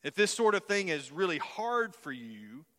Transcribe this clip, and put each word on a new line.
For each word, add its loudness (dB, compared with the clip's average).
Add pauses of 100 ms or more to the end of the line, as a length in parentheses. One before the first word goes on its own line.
if -6
this 4
sort 4
of 0
thing 2
is -2
really 0
hard -2
for -10
you -12 (160)